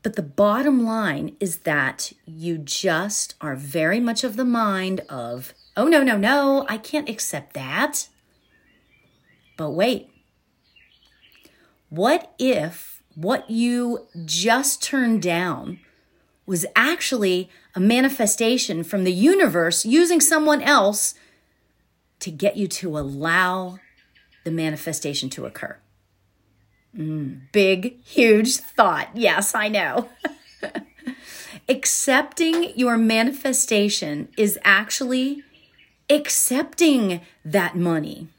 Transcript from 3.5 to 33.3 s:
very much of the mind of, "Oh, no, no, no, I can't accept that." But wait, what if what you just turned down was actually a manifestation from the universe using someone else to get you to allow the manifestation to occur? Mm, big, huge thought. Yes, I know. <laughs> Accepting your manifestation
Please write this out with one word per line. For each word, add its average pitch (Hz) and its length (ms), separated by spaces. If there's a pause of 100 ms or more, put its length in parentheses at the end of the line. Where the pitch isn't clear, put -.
very 156 440
much 233 240
of 220 140
the 254 80
mind 196 640
of, 123 440 (220)
"Oh, 240 120
no, 302 160
no, 240 120
no, 277 540
I 214 80
can't 294 320
accept - 440
that." 151 540 (1500)
But 151 140
wait, 202 380 (1800)
what 233 500
if 180 640 (140)
what 156 340
you 240 580 (180)
just 226 560
turned 233 400
down 170 580 (680)
was 185 200 (100)
actually 220 760 (260)
a 185 40
manifestation 233 1040
from 190 200
the 185 80
universe 185 760
using 330 360
someone 302 400
else 214 540 (1040)
to 170 120
get 170 260
you 196 100
to 165 300
allow 180 840 (640)
the 170 80
manifestation 156 800
to - 140
occur? - 320 (1200)
Mm, 156 560
big, 190 520
huge 226 540
thought. 170 560
Yes, 202 400
I 214 140
know. 196 420 (520)
<laughs> - 1080
Accepting 294 1080
your 240 200
manifestation 220 1400